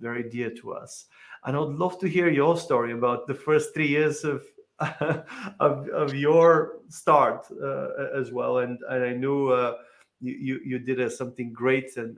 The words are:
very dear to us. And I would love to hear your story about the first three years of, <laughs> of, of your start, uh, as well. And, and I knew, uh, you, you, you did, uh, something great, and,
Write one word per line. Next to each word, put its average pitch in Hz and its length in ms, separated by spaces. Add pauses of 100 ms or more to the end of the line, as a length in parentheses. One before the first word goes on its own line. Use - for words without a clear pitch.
very 117 280
dear 117 220
to 104 220
us. - 320 (400)
And 135 100
I 147 60
would 151 180
love 180 220
to 190 80
hear 175 200
your 151 280
story 120 360
about 120 340
the 143 80
first 151 400
three 156 120
years 147 380
of, 139 180 (200)
<laughs> - 180 (800)
of, 143 300
of 147 240
your 160 640 (100)
start, 139 580 (160)
uh, 139 560
as 120 140
well. 123 260
And, 123 200 (100)
and 127 160
I 123 80
knew, 135 380
uh, 123 260 (440)
you, 123 140
you, 131 300
you 127 140
did, 127 220
uh, 123 80
something 120 440
great, 131 460
and, 117 200